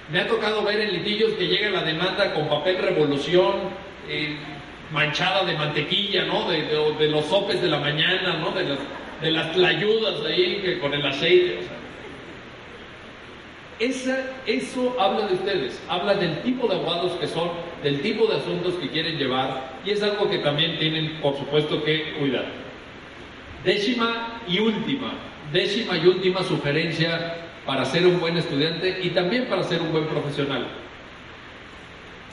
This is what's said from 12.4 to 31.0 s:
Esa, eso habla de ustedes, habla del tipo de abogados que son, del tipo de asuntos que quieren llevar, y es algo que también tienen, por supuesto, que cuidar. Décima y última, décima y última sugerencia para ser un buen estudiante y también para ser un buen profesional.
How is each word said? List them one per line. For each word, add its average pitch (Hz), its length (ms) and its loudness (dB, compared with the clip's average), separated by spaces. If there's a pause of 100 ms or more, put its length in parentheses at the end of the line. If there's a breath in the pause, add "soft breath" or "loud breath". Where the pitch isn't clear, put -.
Esa, 254 400 0 (280)
eso 247 520 0
habla 208 300 2
de 185 60 2
ustedes, 180 540 -2
habla 196 240 2
del 165 300 0
tipo 247 240 2
de 190 80 0
abogados 175 380 0
que 151 140 -2
son, 165 220 -2 (340)
del 143 200 2
tipo 214 240 4
de 180 100 2
asuntos 175 380 0
que 135 160 -4
quieren 160 260 -2
llevar, 147 560 -2 (140)
y 208 60 0
es 202 100 0
algo - 260 2
que - 100 0
también 151 400 2
tienen, 156 440 0
por 139 160 4
supuesto, 151 440 0
que 156 360 0
cuidar. 123 260 0 (1200)
Décima 226 840 0
y 175 120 0
última, 208 540 0 (380)
décima 202 460 0
y 160 120 4
última 185 340 4
sugerencia 160 920 0 (280)
para 131 220 0
ser 180 200 4
un 170 140 6
buen 170 160 0
estudiante 160 680 0
y 165 80 0
también 190 360 2
para 180 160 0
ser 165 180 0
un 156 120 -2
buen 156 160 2
profesional. 139 580 -2 (1700)